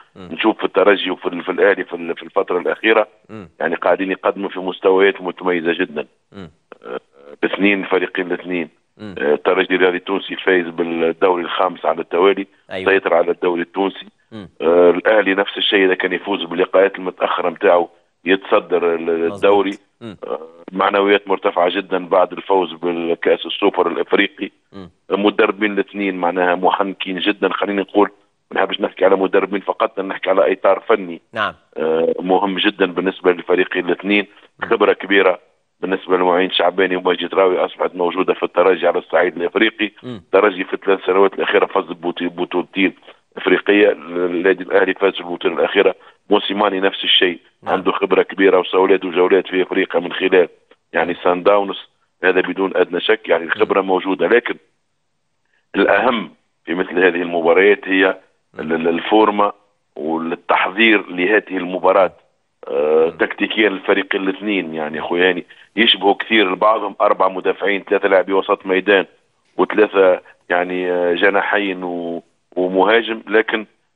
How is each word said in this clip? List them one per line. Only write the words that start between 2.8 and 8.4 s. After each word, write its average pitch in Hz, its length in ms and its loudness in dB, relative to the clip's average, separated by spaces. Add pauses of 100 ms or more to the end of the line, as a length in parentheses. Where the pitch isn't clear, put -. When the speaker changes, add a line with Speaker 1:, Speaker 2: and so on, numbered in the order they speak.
Speaker 1:
مم. 98 200 -16 (100)
Speaker 2:
يعني 82 160 -4
قاعدين 95 360 -2
يقدموا 95 380 -4
في 92 100 -10
مستويات 95 600 0
متميزة 90 520 -4
جدا. 85 320 -6 (260)
Speaker 1:
مم. 90 200 -16 (340)
Speaker 2:
آه، 64 140 -12 (440)
الاثنين، 98 420 0
فريقين 90 460 -2
الاثنين. 87 380 -6 (280)